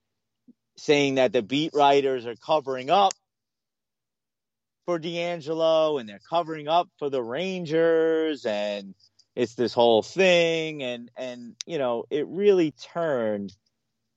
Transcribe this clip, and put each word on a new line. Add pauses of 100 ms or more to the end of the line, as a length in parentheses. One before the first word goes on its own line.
(760)
saying
that
the
beat
writers
are
covering
up (1700)
for
D'Angelo
and
they're
covering
up (120)
for
the
Rangers,
and (420)
it's
this
whole
thing.
And,
and, (100)
you
know,
it
really (220)
turned, (640)